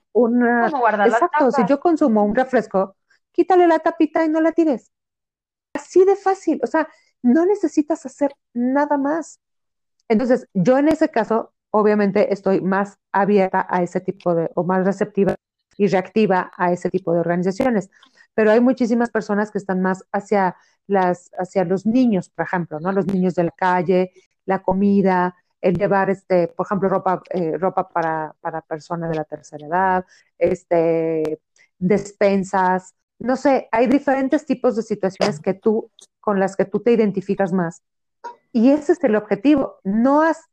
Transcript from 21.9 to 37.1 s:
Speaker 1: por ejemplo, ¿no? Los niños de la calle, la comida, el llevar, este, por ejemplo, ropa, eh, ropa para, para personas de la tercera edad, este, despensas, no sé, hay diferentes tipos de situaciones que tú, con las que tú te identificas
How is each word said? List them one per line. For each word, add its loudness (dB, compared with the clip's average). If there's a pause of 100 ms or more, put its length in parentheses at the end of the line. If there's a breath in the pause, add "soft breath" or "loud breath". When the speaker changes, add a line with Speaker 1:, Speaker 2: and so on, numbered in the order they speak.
Speaker 1:
por -8
ejemplo, -6
¿no? -4
Los -2
niños -2
de 0
la -4
calle, 0 (340 soft breath)
la -4
comida, 2 (260)
el 0
llevar, 0
este, -2
por -8
ejemplo, -2
ropa, -2 (100)
eh, -4
ropa -4
para, -4
para -8
personas -8
de -4
la -6
tercera -16
edad, -2 (320 soft breath)
este, -2 (380 soft breath)
despensas, 0 (240)
no -4
sé, 0
hay 2
diferentes 0
tipos -2
de -2
situaciones -4
que -2
tú, -4 (300)
con -2
las -2
que -2
tú -6
te 2
identificas -2